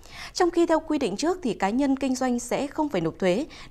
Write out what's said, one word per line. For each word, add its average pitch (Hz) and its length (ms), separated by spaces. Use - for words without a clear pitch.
Trong 349 180
khi 339 140
theo 320 140
quy - 180
định 202 200
trước 349 260
thì 220 100
cá 190 160
nhân 269 260
kinh 262 200
doanh 254 240
sẽ 240 280
không 302 220
phải 185 120
nộp 165 180
thuế 190 260